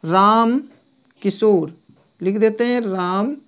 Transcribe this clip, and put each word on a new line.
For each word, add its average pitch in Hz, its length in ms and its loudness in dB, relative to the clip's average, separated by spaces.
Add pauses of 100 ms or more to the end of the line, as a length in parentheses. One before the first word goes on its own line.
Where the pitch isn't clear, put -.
राम 220 540 2 (640)
किशोर, 190 500 0 (480)
लिख 190 180 -2
देते 220 260 0
हैं 247 180 -2
राम 190 520 -4 (140)